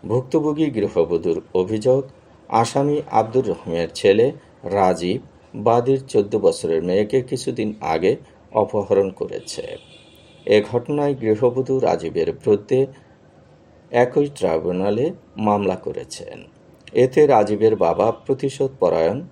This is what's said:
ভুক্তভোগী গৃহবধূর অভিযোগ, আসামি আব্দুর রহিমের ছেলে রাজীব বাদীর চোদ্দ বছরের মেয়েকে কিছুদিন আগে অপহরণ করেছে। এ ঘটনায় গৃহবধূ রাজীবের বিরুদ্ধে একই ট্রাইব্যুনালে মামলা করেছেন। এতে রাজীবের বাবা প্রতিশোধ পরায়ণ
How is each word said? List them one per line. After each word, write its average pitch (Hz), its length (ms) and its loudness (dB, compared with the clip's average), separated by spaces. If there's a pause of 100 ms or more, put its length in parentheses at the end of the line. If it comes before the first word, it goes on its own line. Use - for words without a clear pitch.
ভুক্তভোগী 147 640 0
গৃহবধূর 87 680 0 (160)
অভিযোগ, 107 480 0 (480)
আসামি 139 460 0 (140)
আব্দুর 113 380 0
রহিমের 85 460 -4
ছেলে 104 320 4 (520)
রাজীব 92 420 0 (340)
বাদীর 123 520 2
চোদ্দ 104 320 0
বছরের 82 440 0
মেয়েকে 101 400 0
কিছুদিন 123 460 -6 (140)
আগে 90 300 0 (400)
অপহরণ 98 580 0
করেছে। - 540 -10 (840)
এ 107 160 6
ঘটনায় 143 580 -2
গৃহবধূ 120 600 0
রাজীবের 82 520 0
বিরুদ্ধে 107 480 0 (1120)
একই 123 340 2 (100)
ট্রাইব্যুনালে 90 720 0 (320)
মামলা 101 380 0
করেছেন। - 600 -12 (580)
এতে 127 320 2
রাজীবের 107 500 4
বাবা 87 300 2 (180)
প্রতিশোধ 135 460 -4 (100)
পরায়ণ 85 380 0 (140)